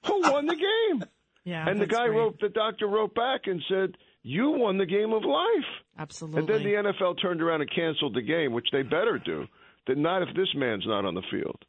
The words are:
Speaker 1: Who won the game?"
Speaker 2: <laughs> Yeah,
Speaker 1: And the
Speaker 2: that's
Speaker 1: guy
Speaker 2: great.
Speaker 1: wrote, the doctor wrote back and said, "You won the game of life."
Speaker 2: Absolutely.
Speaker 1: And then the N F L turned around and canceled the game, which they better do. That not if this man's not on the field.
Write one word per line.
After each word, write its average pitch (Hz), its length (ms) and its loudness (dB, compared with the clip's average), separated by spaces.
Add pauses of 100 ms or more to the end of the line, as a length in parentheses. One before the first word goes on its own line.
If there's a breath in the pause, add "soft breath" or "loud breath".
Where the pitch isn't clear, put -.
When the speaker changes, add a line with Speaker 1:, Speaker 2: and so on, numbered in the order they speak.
Speaker 1:
Who 392 160 2
won 294 240 4
the 330 100 0
game?" 392 520 0
Speaker 2:
<laughs> - 60 -20 (320)
Yeah, 160 220 -4
Speaker 1:
And 202 100 0
the 202 60 2
Speaker 2:
that's 214 140 0
Speaker 1:
guy 240 80 2
Speaker 2:
great. 220 100 2
Speaker 1:
wrote, 220 240 0
the 208 80 0
doctor 220 380 -2
wrote 214 280 0
back 254 320 0
and 180 220 -2
said, 190 300 0 (240 soft breath)
"You 208 300 0
won 220 260 2
the 196 80 2
game 208 260 0
of 220 140 0
life." 339 560 0 (160)
Speaker 2:
Absolutely. 156 420 -6
Speaker 1:
And 156 80 -2
then 214 140 2
the 202 140 0
N 208 100 0
F 196 160 0
L 175 120 2
turned 175 280 -2
around 165 180 2
and 143 100 -2
canceled 147 440 0
the 123 80 0
game, 143 320 0
which 117 180 -2
they 139 80 2
better 156 380 2
do. 78 280 -4 (400 soft breath)
That 135 120 2
not 175 240 2
if 135 120 -4
this 185 200 0
man's 117 320 -2
not 104 180 0
on 92 100 0
the 90 60 -2 (100)
field. - 380 -6